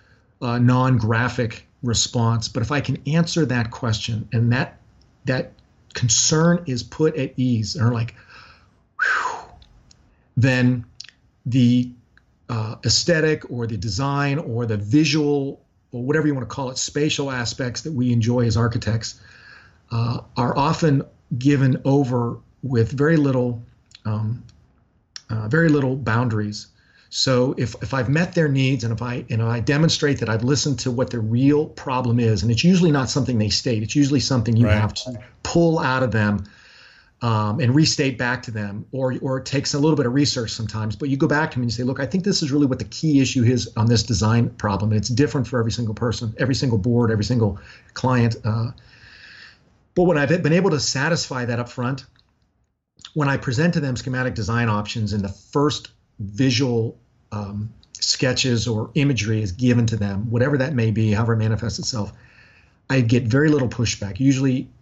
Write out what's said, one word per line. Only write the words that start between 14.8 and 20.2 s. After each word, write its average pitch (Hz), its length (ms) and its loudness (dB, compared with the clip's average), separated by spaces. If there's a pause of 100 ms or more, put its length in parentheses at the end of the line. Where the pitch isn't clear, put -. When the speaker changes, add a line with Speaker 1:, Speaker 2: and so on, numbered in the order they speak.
Speaker 1:
or 123 120 -8
whatever 147 240 0
you 147 80 2
wanna 123 100 -6
call 131 240 -8
it, 127 80 -10
spatial 147 540 -2
aspects 123 500 -6
that 156 100 -8
we 123 220 0
enjoy 120 320 2
as 110 100 2
architects, 117 640 -2 (720)
uh, 117 300 -2 (160)